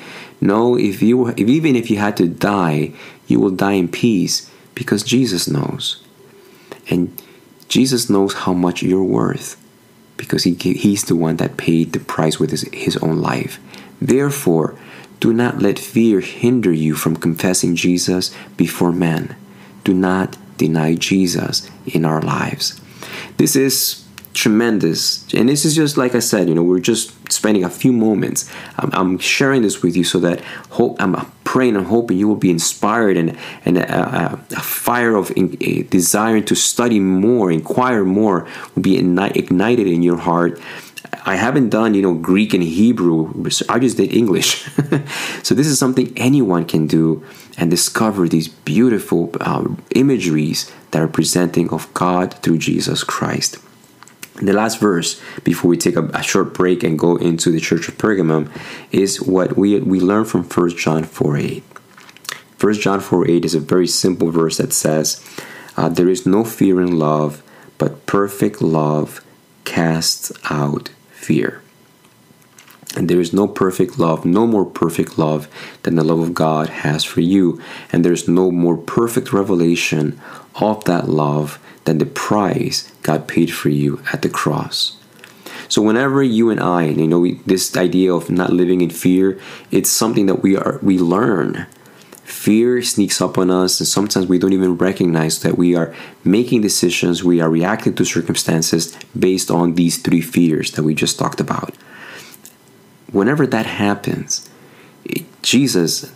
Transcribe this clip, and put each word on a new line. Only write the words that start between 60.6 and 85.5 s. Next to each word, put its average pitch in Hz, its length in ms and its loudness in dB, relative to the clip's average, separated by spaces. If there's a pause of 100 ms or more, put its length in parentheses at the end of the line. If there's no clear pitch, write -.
John 80 260 0
four 73 320 -2
eight. - 280 -4 (920)
First 104 240 2
John 98 200 0
four 87 280 2
eight 85 140 2
is 82 120 0
a 80 40 0
very 87 280 2
simple 87 440 0
verse 82 260 0
that - 140 -2
says, - 500 -2 (540)
uh, - 140 -2
"There 87 180 2
is 92 180 0
no 101 200 2
fear 98 340 2
in 87 200 0
love, 76 440 0 (340)
but - 280 -4
perfect 101 560 -2
love 76 600 0 (440)
casts 82 640 -2 (180)
out 73 400 -4 (220)
fear." - 500 -2 (1300)
And 90 120 -2
there 87 120 2
is 82 140 -2
no 101 140 2
perfect 95 520 -2
love, 82 260 0
no 101 220 4
more 104 180 2
perfect - 540 -4
love 78 280 0 (360)
than 85 120 0
the 80 80 2
love 82 180 2
of 82 120 -2
God 78 360 0
has 76 340 -4
for - 180 -4
you. 90 400 2 (300)
And 87 120 2
there's 85 240 0
no 90 240 4
more 85 260 2
perfect - 540 -2
revelation 87 880 0 (360)
of 104 300 -2
that 87 220 0
love 76 520 -2 (260)
than 80 140 2
the 73 80 0
price - 840 -2 (120)
God 76 240 -2
paid 85 260 0
for - 160 -2
you 73 320 0 (100)
at - 120 -4
the - 60 0
cross. - 680 -4 (680)